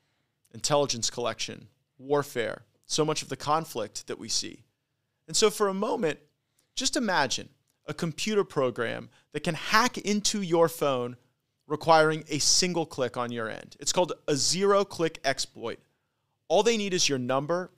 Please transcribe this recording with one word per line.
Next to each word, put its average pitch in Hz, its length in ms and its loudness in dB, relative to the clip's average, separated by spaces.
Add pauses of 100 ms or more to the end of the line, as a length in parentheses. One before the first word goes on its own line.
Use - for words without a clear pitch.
(520)
intelligence 127 580 0
collection, 113 580 -6 (300)
warfare, 135 640 -2 (220)
so - 180 2
much 151 180 -2
of 131 60 -12
the 139 80 -8
conflict 147 720 -4
that - 120 -8
we 113 100 -14
see. - 360 -4 (640)
And 160 100 -4
so 214 140 6
for 208 180 0
a 190 60 -2
moment, 208 440 -2 (560)
just - 220 -2
imagine 180 520 0 (380)
a 147 80 -6
computer 190 500 -2
program 120 640 -2 (240)
that 147 120 -6
can 170 100 -2
hack 226 440 2
into 208 440 -2
your 165 260 4
phone 123 480 -2 (500)
requiring 156 600 4
a 147 100 -2
single 170 460 2
click 127 320 -4
on 120 140 -4
your 117 180 -6
end. - 300 -14
It's - 140 -2
called 180 200 2 (140)
a 151 100 2
zero-click 185 880 2
exploit. 117 540 -4 (720)
All 185 140 4
they 233 140 2
need 202 160 -2
is 180 160 2
your 139 100 0
number, 143 600 -2